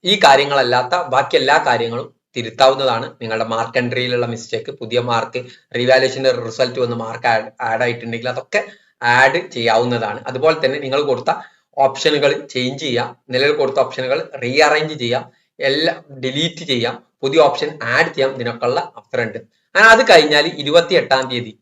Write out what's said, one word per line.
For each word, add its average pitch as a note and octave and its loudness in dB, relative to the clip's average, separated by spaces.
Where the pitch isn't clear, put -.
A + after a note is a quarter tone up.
ഈ G#3 2
കാര്യങ്ങളല്ലാത്ത C#3 4
ബാക്കി C3+ 0
എല്ലാ C#3 2
കാര്യങ്ങളും A#2 -2
തിരുത്താവുന്നതാണ്. B2+ 0
നിങ്ങളുടെ A2 -4
മാർക്ക് A#2 -4
എൻട്രിയിലുള്ള B2 -2
മിസ്റ്റേക്ക്, A2+ -8
പുതിയ A#2 -4
മാർക്ക്, A#2+ -4
റീവാലുവേഷന്റെ C3 2
റിസൾട്ട് A#2+ -4
വന്ന് A#2+ -2
മാർക്ക് A#2 -8
ആഡ്, A#2 0
ആഡ് A#2 -4
ആയിട്ടുണ്ടെങ്കിൽ A#2 -6
അതൊക്കെ C3 -4
ആഡ് C3+ 2
ചെയ്യാവുന്നതാണ്. A#2 -2
അതുപോലെ D3 0
തന്നെ C3+ 0
നിങ്ങൾ C#3 -2
കൊടുത്ത C#3+ -2
ഓപ്ഷനുകൾ D3 0
ചേഞ്ച് C3 -6
ചെയ്യാം, B2 -4
നിലവിൽ C#3 2
കൊടുത്ത C#3 0
ഓപ്ഷനുകൾ C3+ -2
റീഅറേഞ്ച് D3+ 2
ചെയ്യാം, B2 -4
എല്ലാം C#3+ -4
ഡിലീറ്റ് D3 -6
ചെയ്യാം, A#2+ -4
പുതിയ C#3 2
ഓപ്ഷൻ D3 0
ആഡ് B2+ 0
ചെയ്യാം. C3+ -2
ഇതിനൊക്കെയുള്ള A#2+ -4
അവസരമുണ്ട്. A2+ -6
അങ്ങനെ G#3 6
അത് A3+ 8
കഴിഞ്ഞാൽ D3+ 6
ഇരുപത്തിയെട്ടാം D3 0
തീയതി A2+ -8